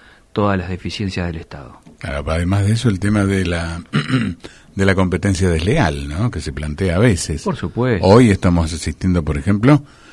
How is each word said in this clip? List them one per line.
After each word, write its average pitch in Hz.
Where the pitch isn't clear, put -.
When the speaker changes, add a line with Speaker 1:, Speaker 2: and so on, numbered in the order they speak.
Speaker 1:
todas 101
las 87
deficiencias 92
del 80
Estado. 71
Speaker 2:
Claro, 73
además 90
de 104
eso, 117
el 92
tema 101
de 95
la, 85
<clears throat> 127
de 98
la 98
competencia 92
desleal, 80
¿no? 98
Que 73
se 73
plantea 76
a -
veces. 92
Speaker 1:
Por 220
supuesto. 104
Speaker 2:
Hoy 113
estamos 87
asistiendo, 85
por 73
ejemplo, 104